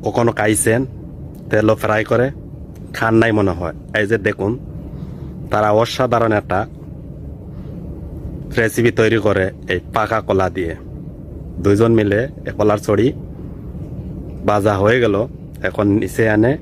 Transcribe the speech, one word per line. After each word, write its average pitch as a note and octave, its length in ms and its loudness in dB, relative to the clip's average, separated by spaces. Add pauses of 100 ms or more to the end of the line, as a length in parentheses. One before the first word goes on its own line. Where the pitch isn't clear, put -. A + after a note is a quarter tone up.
কখনো A2+ 340 2
খাইছেন? A2 420 2 (680)
তেল G#2+ 180 4 (140)
ফ্রাই G#2+ 300 0
করে A#2+ 160 4 (720)
খান A2+ 240 2
নাই A#2 160 6
মনে G2 220 2
হয়। E2+ 160 -4 (240)
এই G#2 100 2
যে A2+ 80 2 (100)
দেখুন, G2+ 240 0 (1000)
তারা G#2+ 180 2 (120)
অসাধারণ A#2 500 2 (100)
একটা F2+ 180 -2 (2000)
রেসিপি A#2 420 2
তৈরি A2 260 4
করে F#2+ 200 4 (260)
এই F2+ 80 0 (160)
পাকা A2 320 2
কলা F#2+ 280 4
দিয়ে। E2+ 180 -2 (880)
দুইজন G2+ 360 6
মিলে G#2 200 2 (280)
এই - 100 -8
কলার G#2 280 4
ছড়ি G#2+ 220 4 (1400)
ভাজা G#2 320 4
হয়ে A2+ 220 6
গেল, G#2 120 4 (520)
এখন G2+ 180 0 (160)
নিচে G#2 220 0 (100)
এনে A2 180 6 (100)